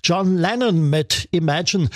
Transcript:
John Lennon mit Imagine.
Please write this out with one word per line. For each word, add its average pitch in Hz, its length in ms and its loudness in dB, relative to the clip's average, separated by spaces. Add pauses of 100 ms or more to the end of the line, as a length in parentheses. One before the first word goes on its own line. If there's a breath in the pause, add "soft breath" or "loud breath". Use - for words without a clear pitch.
John 185 340 2
Lennon 180 540 0
mit - 400 -2
Imagine. 160 640 0